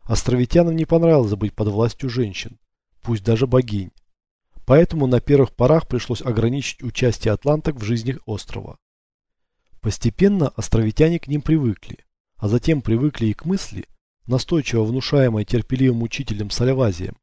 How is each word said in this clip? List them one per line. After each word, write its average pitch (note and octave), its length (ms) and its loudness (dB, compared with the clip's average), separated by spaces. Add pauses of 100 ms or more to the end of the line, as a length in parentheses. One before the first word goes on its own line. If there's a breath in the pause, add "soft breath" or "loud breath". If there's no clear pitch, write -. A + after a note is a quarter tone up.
островитянам B2+ 720 2
не D#3+ 100 -2
понравилось D#3+ 480 4
быть G2+ 200 -4
под G#2+ 140 -2
властью A#2 400 -2
женщин, A2+ 500 -6 (440)
пусть A2+ 200 -4
даже A#2 240 2
богинь. A#2 460 0 (720)
Поэтому D3+ 420 4
на B2 140 4
первых C#3 340 2
порах D3 320 2
пришлось A#2+ 360 -4
ограничить A#2+ 600 -2
участие A#2 500 -2
атланток D3 440 -2
в A2 80 -10
жизни A#2 400 -4
острова. - 540 -10 (1000)
Постепенно E3+ 680 0
островитяне A#2 720 2
к - 80 -10
ним D3 140 -4
привыкли, C#3 640 -2 (320)
а G#2+ 120 -4
затем B2+ 340 0
привыкли A#2 440 0
и G#2 60 0
к - 140 -8
мысли, E3 400 -6 (400)
настойчиво B2 580 0
внушаемой A#2+ 640 0
терпеливым B2 560 0
учителем G#2+ 480 -6
Сальвазием A#2+ 720 0